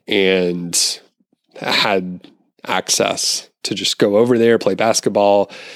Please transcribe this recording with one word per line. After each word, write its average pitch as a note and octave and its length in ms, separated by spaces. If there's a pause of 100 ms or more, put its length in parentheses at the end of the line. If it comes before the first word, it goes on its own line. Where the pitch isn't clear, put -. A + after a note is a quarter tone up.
and F2+ 920 (560)
had F#2+ 640 (460)
access - 800 (140)
to - 120
just F#2+ 240
go G#2 180
over A#2+ 220
there, A#2 200
play G2 160
basketball, G2+ 760 (240)